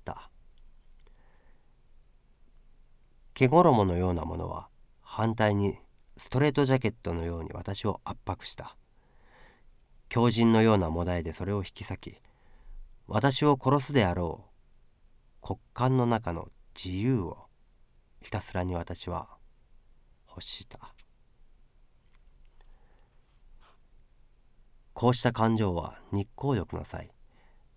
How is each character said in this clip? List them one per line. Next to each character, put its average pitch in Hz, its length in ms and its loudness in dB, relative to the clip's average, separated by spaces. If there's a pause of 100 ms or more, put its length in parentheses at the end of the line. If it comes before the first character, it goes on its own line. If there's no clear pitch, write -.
た。 - 260 -14 (3000)
毛 131 140 4
衣 143 360 6
の 90 120 2
よ 90 140 2
う 87 40 0
な 80 100 -4
も 82 120 -6
の 87 140 -6
は、 85 180 -10 (320)
反 110 340 -2
対 107 200 2
に 101 240 0 (380)
ス - 140 -18
ト 123 80 0
レ 147 100 4
ー 139 40 2
ト 143 120 2
ジ 135 100 4
ャ 131 40 6
ケ 113 100 -2
ッ 98 140 -2
ト 87 120 -4
の 82 100 -4
よ 85 140 -6
う 82 60 -8
に - 80 -10
私 98 340 -8
を 101 180 -2
圧 - 200 -12
迫 - 220 -8
し - 80 -12
た。 - 220 -14 (1300)
狂 120 200 4
人 113 220 4
の 110 80 6
よ 110 140 6
う 101 40 4
な 85 120 0
も 85 160 -2
だ 87 100 -2
え 85 60 -4
で 80 100 -8
そ 92 140 -8
れ 101 80 -2
を 101 40 -2
引 92 140 -8
き - 120 -18
裂 95 120 -8
き、 - 200 -16 (880)
私 131 380 0
を 143 160 4
殺 139 200 2
す 139 140 -8
で 120 100 4
あ 90 80 2
ろ 85 340 -6
う - 60 -20 (880)
骨 - 160 -6 (180)
幹 127 160 2
の 123 140 2
中 113 260 0
の 82 160 -8 (260)
自 92 240 -8
由 120 220 0
を、 - 260 -8 (760)
ひ - 100 -20
た 104 100 -4
す - 120 -12
ら 92 100 -2
に 90 140 -4
私 87 320 -10
は 85 200 -6 (1000)
欲 - 140 -18
し - 260 -10
た。 - 260 -20 (4000)
こ - 160 2
う 127 60 6
し - 80 -2
た 120 100 2
感 113 240 2
情 101 180 0
は - 240 -8 (140)
日 101 240 -2
光 135 200 -2
浴 87 200 -6
の 85 80 -10
際、 - 260 -12 (680)